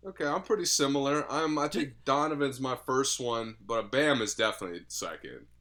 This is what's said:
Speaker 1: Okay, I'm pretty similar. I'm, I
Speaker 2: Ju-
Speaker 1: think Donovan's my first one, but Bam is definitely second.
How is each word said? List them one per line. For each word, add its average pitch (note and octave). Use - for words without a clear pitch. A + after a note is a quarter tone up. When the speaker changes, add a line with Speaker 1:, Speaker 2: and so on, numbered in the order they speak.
Speaker 1:
Okay, F#3
I'm D#3
pretty F#3+
similar. C#3
I'm, D3+
I D3
Speaker 2:
Ju- E3+
Speaker 1:
think C#3
Donovan's C#3+
my C3
first C3
one, A2+
but G#2+
Bam C3+
is G#2
definitely G2+
second. C2